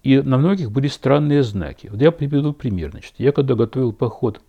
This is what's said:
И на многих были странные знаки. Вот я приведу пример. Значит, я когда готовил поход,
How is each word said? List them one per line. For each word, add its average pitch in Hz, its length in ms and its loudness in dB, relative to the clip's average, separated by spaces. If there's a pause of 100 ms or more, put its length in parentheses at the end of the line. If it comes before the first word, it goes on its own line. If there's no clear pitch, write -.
И 135 140 4
на 135 200 2
многих 160 340 0
были 135 160 0
странные 143 560 2
знаки. 98 440 -8
Вот 104 140 -4
я 156 100 6
приведу 147 420 -2
пример. 95 380 -6
Значит, - 260 -20
я 131 140 2
когда 135 240 0
готовил 117 380 -2
поход, 113 560 -4